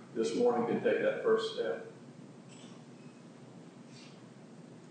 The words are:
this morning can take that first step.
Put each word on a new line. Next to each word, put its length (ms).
this 200
morning 320
can 180
take 160
that 220
first 320
step. 320